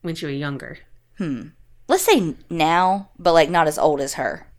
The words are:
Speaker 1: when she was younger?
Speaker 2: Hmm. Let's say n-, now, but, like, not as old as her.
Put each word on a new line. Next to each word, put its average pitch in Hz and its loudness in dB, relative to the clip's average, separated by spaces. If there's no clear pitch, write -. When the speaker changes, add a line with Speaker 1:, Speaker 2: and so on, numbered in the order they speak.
Speaker 1:
when 165 -8
she 160 -10
was 139 -6
younger? 139 -8
Speaker 2:
Hmm. 151 -6
Let's 370 2
say 440 4
n-, 170 -2
now, 175 0
but, 175 2
like, 160 6
not 165 2
as 151 -4
old 147 2
as 135 -6
her. 104 -6